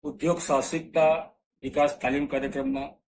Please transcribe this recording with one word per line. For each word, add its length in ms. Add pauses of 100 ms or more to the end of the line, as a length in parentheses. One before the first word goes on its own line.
ઉદ્યોગ 360
સાહસિકતા 720 (500)
વિકાસ 360
તાલીમ 280
કાર્યક્રમમાં 640 (180)